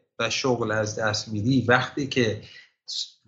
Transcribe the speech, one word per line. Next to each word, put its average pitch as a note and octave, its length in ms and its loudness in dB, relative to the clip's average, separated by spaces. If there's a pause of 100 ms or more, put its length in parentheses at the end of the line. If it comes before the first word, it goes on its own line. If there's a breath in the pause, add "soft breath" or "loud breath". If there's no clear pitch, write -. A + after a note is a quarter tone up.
(180)
و A#2 120 -2
شغل A#2 400 0
از G#2+ 280 -2
دست G#2+ 300 -2
میدی، A2 400 2
وقتی B2+ 380 2
که A2 340 0 (880 loud breath)